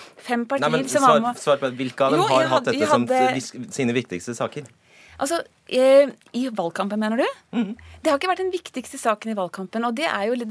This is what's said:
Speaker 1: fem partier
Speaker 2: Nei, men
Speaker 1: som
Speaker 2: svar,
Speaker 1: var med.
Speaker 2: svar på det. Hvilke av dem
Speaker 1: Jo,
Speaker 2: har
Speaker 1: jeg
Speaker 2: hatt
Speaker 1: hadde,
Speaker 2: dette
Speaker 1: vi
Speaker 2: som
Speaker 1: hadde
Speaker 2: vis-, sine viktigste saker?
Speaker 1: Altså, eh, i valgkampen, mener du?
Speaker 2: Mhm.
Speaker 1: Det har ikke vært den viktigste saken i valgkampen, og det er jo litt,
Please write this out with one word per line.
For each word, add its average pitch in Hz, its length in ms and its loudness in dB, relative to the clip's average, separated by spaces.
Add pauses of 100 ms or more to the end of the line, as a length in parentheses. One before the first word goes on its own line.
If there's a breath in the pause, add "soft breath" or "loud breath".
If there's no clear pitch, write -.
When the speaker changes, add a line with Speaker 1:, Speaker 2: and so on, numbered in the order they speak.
(160 loud breath)
Speaker 1:
fem 240 300 -4
partier 277 240 0
Speaker 2:
Nei, 247 100 2
men 269 80 -4
Speaker 1:
som 285 160 2
Speaker 2:
svar, 247 160 8
Speaker 1:
var 240 140 -2
med. - 20 -16
Speaker 2:
svar 143 220 2
på 135 120 -2
det. 123 80 -8
Hvilke 131 280 -4
av 135 60 2
dem 151 100 4
Speaker 1:
Jo, - 60 2
Speaker 2:
har 131 140 4
Speaker 1:
jeg - 80 0
Speaker 2:
hatt 127 100 2
Speaker 1:
hadde, 127 120 0
Speaker 2:
dette - 80 0
Speaker 1:
vi 311 60 0
Speaker 2:
som 285 220 2
Speaker 1:
hadde 254 280 2
Speaker 2:
vis-, - 380 -10
sine 120 200 0
viktigste 120 400 -4
saker? 127 300 -6 (560 loud breath)
Speaker 1:
Altså, 330 220 -2 (260)
eh, 269 440 6 (220)
i 247 160 -2
valgkampen, 202 500 -4
mener 214 180 -2
du? 302 80 2 (260)
Speaker 2:
Mhm. 220 240 -4 (280 loud breath)
Speaker 1:
Det 320 80 2
har 277 80 2
ikke 370 100 -2
vært 359 80 0
den 370 140 -4
viktigste 269 480 -10
saken 220 320 -2
i - 20 -4
valgkampen, 190 500 -6
og 240 120 -2
det 294 100 -2
er 208 220 -2
jo 240 80 0
litt, 240 160 -6